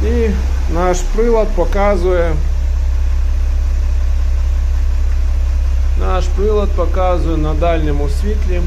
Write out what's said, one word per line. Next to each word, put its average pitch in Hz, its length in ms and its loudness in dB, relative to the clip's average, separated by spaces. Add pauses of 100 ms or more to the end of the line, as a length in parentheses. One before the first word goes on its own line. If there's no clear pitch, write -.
І - 260 0 (440)
наш 175 240 0 (180)
прилад 226 320 2
показує, 180 840 0 (3750)
наш 185 260 0
прилад 208 440 0
показує 170 680 0
на 151 160 -2
дальньому 151 560 0
світлі. - 580 -2